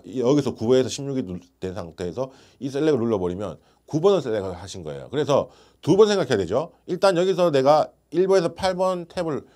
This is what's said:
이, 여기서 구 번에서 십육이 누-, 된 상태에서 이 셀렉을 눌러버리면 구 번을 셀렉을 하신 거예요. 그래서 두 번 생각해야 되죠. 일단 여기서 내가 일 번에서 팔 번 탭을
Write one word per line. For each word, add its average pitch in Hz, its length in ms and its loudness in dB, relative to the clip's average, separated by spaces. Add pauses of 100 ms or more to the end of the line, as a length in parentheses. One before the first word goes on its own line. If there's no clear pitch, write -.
이, 104 160 -6
여기서 135 340 2
구 110 120 -6
번에서 127 220 4
십육이 135 340 -6
누-, 90 160 -10 (200)
된 92 140 -8
상태에서 90 580 -8 (280)
이 135 100 -8
셀렉을 143 300 0
눌러버리면 95 580 -4 (280)
구 - 140 -4
번을 185 220 2
셀렉을 107 320 -4
하신 92 300 -14
거예요. 69 260 -12
그래서 135 400 0 (320)
두 165 160 2
번 214 100 8
생각해야 170 300 0
되죠. 101 340 -2 (140)
일단 185 320 2
여기서 175 340 2
내가 139 400 4 (200)
일 180 160 2
번에서 180 260 2
팔 185 220 -2
번 180 320 -2
탭을 160 360 -4 (120)